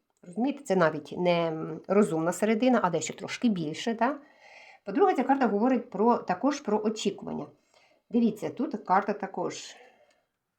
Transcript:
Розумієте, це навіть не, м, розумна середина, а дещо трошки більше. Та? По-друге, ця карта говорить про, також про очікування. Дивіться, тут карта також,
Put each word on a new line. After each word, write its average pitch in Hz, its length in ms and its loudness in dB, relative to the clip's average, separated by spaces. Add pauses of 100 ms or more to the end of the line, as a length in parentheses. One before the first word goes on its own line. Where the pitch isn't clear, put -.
(260)
Розумієте, 233 380 -4
це 190 120 0
навіть 156 420 2
не, 170 300 2
м, 160 400 -6
розумна 170 440 4
середина, 226 500 2
а 180 80 0
дещо 160 240 -4
трошки - 340 -4
більше. 175 460 -2
Та? 254 260 -2 (640)
По-друге, 302 300 2
ця 262 100 0
карта 269 220 2
говорить 220 440 0
про, 214 280 2
також 269 420 -2
про 208 240 0
очікування. 202 600 -4 (640)
Дивіться, 220 400 0
тут - 240 -6 (100)
карта 208 280 2
також, - 640 -8 (840)